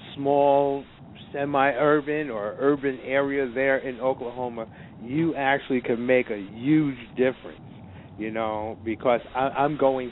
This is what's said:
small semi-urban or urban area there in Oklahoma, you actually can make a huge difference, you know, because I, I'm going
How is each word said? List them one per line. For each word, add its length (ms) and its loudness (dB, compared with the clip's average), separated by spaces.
small 680 4
semi-urban 960 2
or 300 -6
urban 440 2
area 500 0
there 240 2
in 220 -6
Oklahoma, 680 -4
you 340 0
actually 460 0
can 240 -2
make 240 4
a 80 -4
huge 420 2
difference, 420 -2
you 140 -6
know, 540 -4
because 360 0
I, 140 0
I'm 280 0
going 340 2